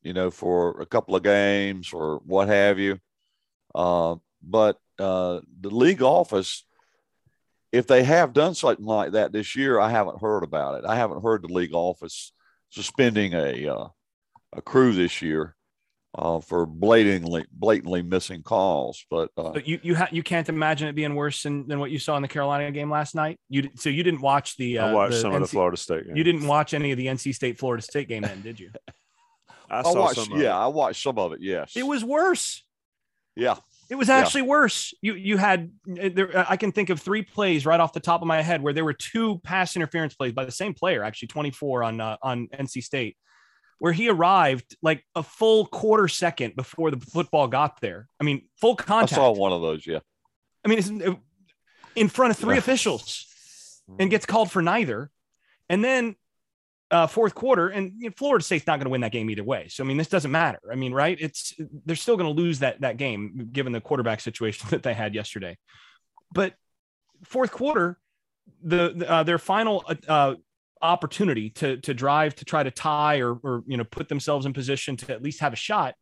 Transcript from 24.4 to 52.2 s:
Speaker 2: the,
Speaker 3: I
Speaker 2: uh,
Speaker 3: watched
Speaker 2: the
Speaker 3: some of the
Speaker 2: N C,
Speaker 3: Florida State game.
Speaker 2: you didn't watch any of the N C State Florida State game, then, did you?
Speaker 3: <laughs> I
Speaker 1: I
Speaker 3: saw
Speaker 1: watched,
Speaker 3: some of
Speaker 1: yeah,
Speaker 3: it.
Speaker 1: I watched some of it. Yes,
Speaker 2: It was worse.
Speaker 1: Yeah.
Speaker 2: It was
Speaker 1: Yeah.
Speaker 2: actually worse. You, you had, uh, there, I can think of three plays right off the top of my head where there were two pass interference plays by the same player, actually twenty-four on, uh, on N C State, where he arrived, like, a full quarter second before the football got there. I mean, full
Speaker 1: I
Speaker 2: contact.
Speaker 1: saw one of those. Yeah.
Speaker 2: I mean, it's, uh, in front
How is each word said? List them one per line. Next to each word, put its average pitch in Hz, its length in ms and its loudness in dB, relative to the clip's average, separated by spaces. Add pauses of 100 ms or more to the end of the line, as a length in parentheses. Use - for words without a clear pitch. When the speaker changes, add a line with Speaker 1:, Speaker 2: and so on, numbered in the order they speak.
Speaker 2:
the, 120 220 -2
Speaker 3:
I 110 120 2
Speaker 2:
uh, 110 40 2
Speaker 3:
watched 104 200 4
Speaker 2:
the 113 60 2
Speaker 3:
some 107 120 0
of 95 80 2
the - 20 2
Speaker 2:
N 92 40 0
C, - 100 -4
Speaker 3:
Florida 90 200 2
State - 300 -6
game. 85 100 -8
Speaker 2:
you 160 80 2
didn't 160 220 2
watch 147 260 2
any 143 200 -2
of 127 40 -2
the 127 120 -4
N 131 100 -4
C 135 140 -6
State 120 260 -4
Florida 120 240 -4
State 143 260 -6
game, 113 140 -6
then, 98 180 -6
did 110 180 -14
you? 92 160 -20
Speaker 3:
<laughs> - 960 -20
I 120 100 -4
Speaker 1:
I - 20 -6
Speaker 3:
saw 180 180 4
Speaker 1:
watched, 151 140 4
Speaker 3:
some 110 180 -4
of 151 80 0
Speaker 1:
yeah, 107 160 2
Speaker 3:
it. 104 80 0
Speaker 1:
I - 40 2
watched 143 340 -2
some 127 160 -2
of 90 160 -2
it. - 80 -14
Yes, 90 340 -6
Speaker 2:
It 254 100 -4
was 277 160 -4
worse. 311 600 0 (720)
Speaker 1:
Yeah. 117 220 0 (340)
Speaker 2:
It 262 60 -6
was 254 120 2
Speaker 1:
Yeah. 262 80 8
Speaker 2:
actually 262 260 4
worse. 269 600 2
You, 208 120 -2
you 196 220 -2
had, 185 340 2 (200)
uh, 185 240 -4
there, 185 360 2
I 190 60 2
can 202 160 -2
think 196 160 -2
of 170 120 -2
three 214 220 -2
plays 170 440 0
right 165 120 6
off 165 140 2
the 165 80 -6
top 170 220 0
of 165 40 -6
my 160 140 2
head 160 220 0
where 147 100 0
there 160 120 -2
were 147 100 -2
two 220 500 -4
pass 185 320 -2
interference 160 380 -4
plays 123 180 -4
by 131 140 -4
the 127 40 -12
same 190 220 -6
player, 147 320 -2
actually 110 240 -8
twenty-four 139 560 -4
on, 113 160 -4
uh, 110 220 -6
on 120 300 -4
N 139 140 -8
C 131 140 -10
State, 120 360 -6 (600)
where 170 140 2
he 226 160 0
arrived, 170 720 4
like, 160 220 0 (100)
a 165 80 -4
full 220 440 2
quarter 214 420 2
second 160 480 -2
before 156 340 -2
the 135 80 -4
football 156 480 0
got 131 340 0
there. 101 280 -8 (100)
I 147 60 -2
mean, 143 240 -2 (120)
full 226 180 6
Speaker 1:
I - 40 -10
Speaker 2:
contact. 190 320 2
Speaker 1:
saw 135 180 6
one 98 200 2
of 85 80 -2
those. 80 260 -4
Yeah. 80 120 -4 (640)
Speaker 2:
I 208 40 2
mean, 220 100 4
it's, 196 120 -2
uh, 190 240 -4 (800)
in 220 140 4
front 254 220 4